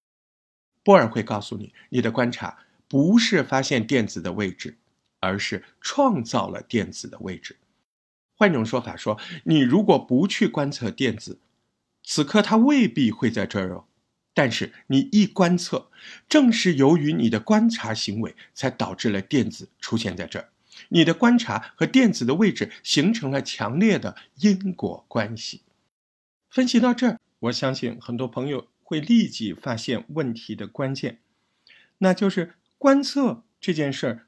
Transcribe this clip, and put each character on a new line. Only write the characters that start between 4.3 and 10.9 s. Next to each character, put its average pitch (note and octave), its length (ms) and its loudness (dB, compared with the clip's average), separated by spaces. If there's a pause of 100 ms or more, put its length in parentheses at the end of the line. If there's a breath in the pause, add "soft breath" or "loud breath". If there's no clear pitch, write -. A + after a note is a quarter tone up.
位 G2+ 160 -4
置， - 280 -14 (420)
而 F#2+ 180 -2
是 - 280 -8 (160 soft breath)
创 A#3 420 0
造 A2 240 -4
了 F#2 140 -12
电 F#2+ 300 -4
子 - 180 -16
的 - 100 -18
位 F#2 180 -10
置。 - 200 -20 (800)
换 G3+ 160 4
种 A2+ 120 0
说 B2 140 -2
法 A2+ 160 -10
说， G#2+ 240 -4 (260 loud breath)
你 D#3+ 140 4
如 C#3+ 240 4
果 F#3 140 4
不 C3+ 300 0
去 G3 200 0
观 C#3+ 240 -4
测 A#2+ 200 -6